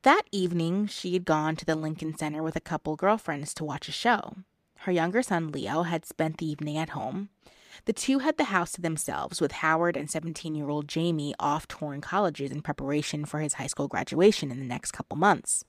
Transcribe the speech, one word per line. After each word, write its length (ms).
That 300
evening, 560
she 260
had 120
gone 320
to 80
the 100
Lincoln 420
Center 240
with 140
a 60
couple 340
girlfriends 600
to 100
watch 220
a 40
show. 460
Her 120
younger 300
son, 300
Leo, 320
had 220
spent 320
the 120
evening 280
at 120
home. 400
The 80
two 260
had 180
the 80
house 280
to 80
themselves, 600
with 100
Howard 460
and 120
seventeen-year-old 760
Jamie 520
off 280
touring 340
colleges 500
in 100
preparation 640
for 160
his 140
high 120
school 200
graduation 640
in 80
the 60
next 260
couple 260
months. 520